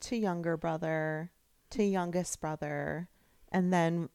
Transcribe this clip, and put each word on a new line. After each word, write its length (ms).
to 140
younger 420
brother 760
to 120
youngest 580
brother, 680
and 220
then, 420